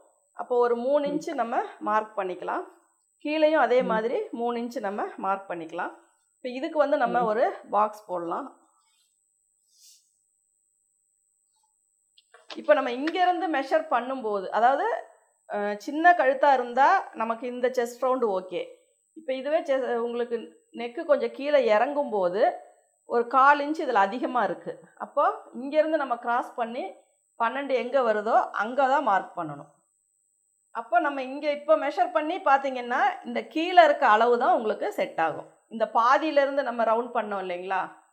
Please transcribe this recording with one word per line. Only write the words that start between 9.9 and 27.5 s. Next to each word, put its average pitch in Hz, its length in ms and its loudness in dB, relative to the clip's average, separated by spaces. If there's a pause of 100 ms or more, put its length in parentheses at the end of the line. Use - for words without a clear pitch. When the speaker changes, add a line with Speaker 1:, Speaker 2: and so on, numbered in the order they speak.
Speaker 1:
இப்ப 285 180 4
நம்ம 262 180 -2
இங்க 320 300 -2
இருந்து 359 260 0
மெஷர் 311 420 -2
பண்ணும்போது, 233 580 -4
அதாவது, 262 360 2 (680)
அ, 208 260 -4
சின்ன 311 340 4
கழுத்தா 277 400 4
இருந்தா 262 600 2
நமக்கு 226 340 -6
இந்த 247 220 -4
செஸ்ட் 240 360 -4
ரவுண்டு 240 360 0
ஓகே. - 260 -8 (480)
இப்ப 262 200 -8
இதுவே 285 260 -2
செ-, 262 340 -2
உங்களுக்கு 233 800 -6
நெக்கு 240 320 -10
கொஞ்சம் 247 280 2
கீழே 277 340 2
இறங்கும்போது 226 880 2 (540)
ஒரு 233 200 0
கால் 285 440 4
இன்ச்சு 311 80 -4
இதுல 285 140 -4
அதிகமா 233 520 0
இருக்கு. 175 340 -6 (180)
அப்போ 302 360 0 (220)
இங்க 277 240 -4
இருந்து 311 180 2
நம்ம 262 200 -2
கிராஸ் 240 380 -4
பண்ணி 247 380 -6 (460)
பன்னெண்டு 254 320 -2